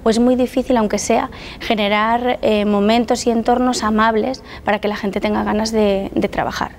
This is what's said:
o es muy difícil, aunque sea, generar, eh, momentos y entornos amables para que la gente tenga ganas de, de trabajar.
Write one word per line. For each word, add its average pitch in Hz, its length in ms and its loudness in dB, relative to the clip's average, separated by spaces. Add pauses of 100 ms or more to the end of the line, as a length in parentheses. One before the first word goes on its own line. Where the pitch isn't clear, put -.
o 233 60 2
es 220 100 2
muy 247 160 4
difícil, 247 400 0
aunque 214 240 0
sea, 240 320 0 (300)
generar, 220 800 0
eh, 208 240 2
momentos 220 600 2
y 240 60 2
entornos 240 500 2
amables 220 640 0 (220)
para 208 140 0
que 208 100 -2
la 208 80 -4
gente 202 240 -4
tenga 214 240 -2
ganas 214 260 -2
de, 202 420 0
de - 140 0
trabajar. 139 520 -2